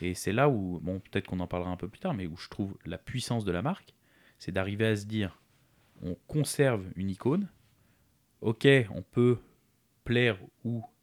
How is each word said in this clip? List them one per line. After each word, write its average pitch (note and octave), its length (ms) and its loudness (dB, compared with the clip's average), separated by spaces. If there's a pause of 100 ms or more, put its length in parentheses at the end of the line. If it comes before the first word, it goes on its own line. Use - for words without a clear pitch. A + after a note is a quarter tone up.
Et F2+ 120 0
c'est - 200 -4
là C3+ 160 4
où, F#2 320 0
bon, F#2 180 -4
peut-être - 280 -4
qu'on F#2 140 -2
en F2 60 -2
parlera F2+ 240 -2
un F2+ 60 -4
peu F2+ 120 -6
plus - 100 -20
tard, F3+ 140 -4
mais F#2+ 140 -4
où D#2 100 -10
je - 120 -14
trouve G2 360 -6
la E2+ 120 -6
puissance A#2+ 480 -4
de F#2 60 0
la F2 100 0
marque, D#3 320 -4 (460)
c'est - 120 -8
d'arriver G2+ 340 0
à A2 100 4
se G2+ 100 -4
dire, G#2 360 -2 (640)
on F2 120 -4 (120)
conserve C#3 560 2 (120)
une F#2+ 140 -2
icône, D#3 380 0 (920)
ok, A#2 260 2 (260)
on - 80 -6
peut B2 360 4 (680)
plaire A#2+ 340 2 (260)
ou A2+ 200 -4 (200)